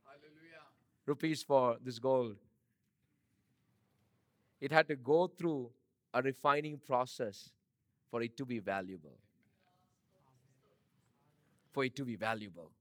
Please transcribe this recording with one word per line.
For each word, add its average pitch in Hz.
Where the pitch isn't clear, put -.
Hallelujah. 156
Rupees 151
for 127
this 120
gold. 123
It 139
had 160
to 151
go 147
through 160
a 127
refining 147
process 123
for 117
it 117
to 135
be 123
valuable. 92
For 135
it 127
to 139
be 120
valuable. 101